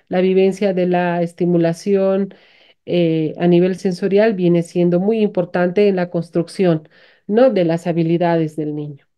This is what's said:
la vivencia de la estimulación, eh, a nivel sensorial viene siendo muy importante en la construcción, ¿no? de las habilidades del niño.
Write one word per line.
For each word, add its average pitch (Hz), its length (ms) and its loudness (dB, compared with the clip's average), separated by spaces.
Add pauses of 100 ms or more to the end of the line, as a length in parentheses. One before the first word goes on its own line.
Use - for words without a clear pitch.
la 185 120 -2
vivencia 190 540 2
de 180 140 0
la 175 340 0
estimulación, 185 1120 0 (520)
eh, 160 520 0
a 175 80 0
nivel 175 300 4
sensorial 196 580 0
viene 175 280 2
siendo 175 380 0
muy 220 200 0
importante 185 680 0
en 190 80 0
la 180 140 -4
construcción, 170 760 -2 (400)
¿no? 233 220 4
de 190 140 0
las 170 220 -2
habilidades 165 680 -2
del 151 180 -6
niño. 147 320 -12 (120)